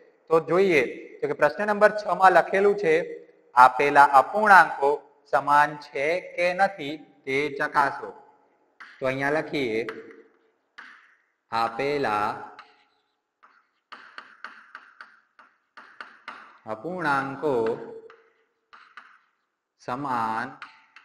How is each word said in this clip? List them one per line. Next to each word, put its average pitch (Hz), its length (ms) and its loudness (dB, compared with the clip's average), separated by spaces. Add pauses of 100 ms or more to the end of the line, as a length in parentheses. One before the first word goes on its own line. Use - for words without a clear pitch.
(300)
તો 165 100 4
જોઈએ. 160 680 0 (120)
તો 147 60 -2
કે 143 60 -6
પ્રશ્ન 196 320 0
નંબર 208 320 2
છ 208 100 -8
માં 185 240 4
લખેલું 196 440 2
છે, 170 500 -2 (300)
"આપેલા 143 480 6
અપૂર્ણાંકો 147 1000 4 (300)
સમાન 147 460 2
છે 151 420 -6
કે 175 340 -4
નથી 160 520 -4 (200)
તે 139 240 -4
ચકાસો." 139 640 -4 (840)
તો 135 60 -8
અહીંયા 139 240 -4
લખીએ, 147 580 -4 (1600)
"આપેલા 117 1000 -4 (4000)
અપૂર્ણાંકો 135 1120 -4 (2000)
સમાન 123 800 -6 (480)